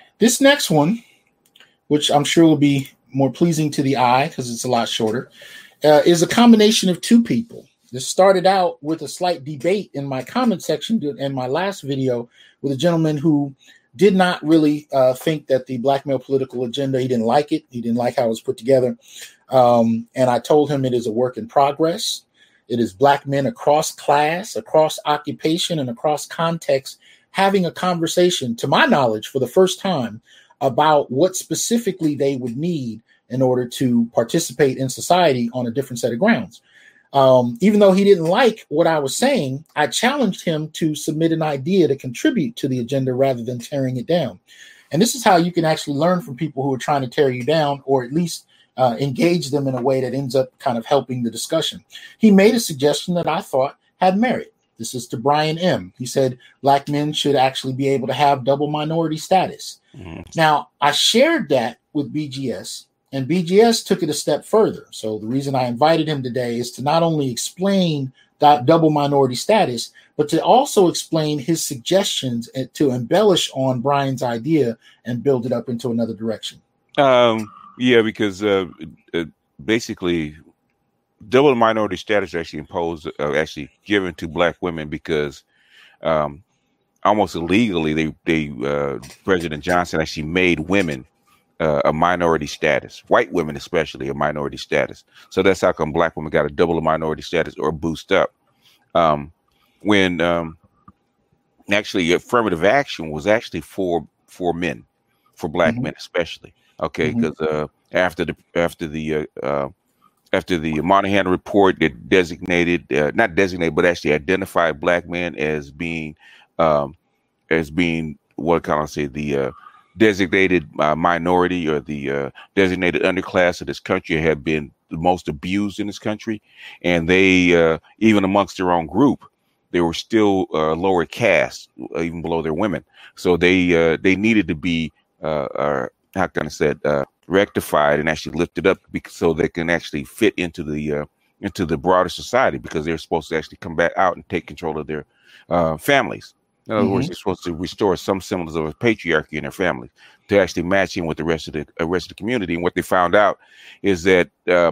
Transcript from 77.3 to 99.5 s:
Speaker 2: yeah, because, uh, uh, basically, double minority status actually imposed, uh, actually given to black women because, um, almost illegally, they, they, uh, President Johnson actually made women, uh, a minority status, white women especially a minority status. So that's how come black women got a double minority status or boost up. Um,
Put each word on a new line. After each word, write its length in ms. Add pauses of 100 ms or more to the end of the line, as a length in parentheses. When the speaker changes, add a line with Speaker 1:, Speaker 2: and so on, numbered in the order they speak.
Speaker 2:
yeah, 240
because, 420
uh, 220 (480)
uh, 120 (380)
basically, 720 (920)
double 260
minority 420
status 360
actually 260
imposed, 480 (120)
uh, 140
actually 360 (140)
given 320
to 120
black 340
women 280
because, 540 (580)
um, 420 (600)
almost 320
illegally, 580
they, 220 (100)
they, 280 (120)
uh, 340 (240)
President 400
Johnson 360
actually 240
made 380
women, 440 (540)
uh, 240
a 80
minority 560
status, 600
white 240
women 260
especially 500
a 60
minority 440
status. 460 (260)
So 120
that's 200
how 120
come 180
black 240
women 140
got 160
a 40
double 300
minority 440
status 340
or 160
boost 380
up. 220 (600)
Um, 380 (500)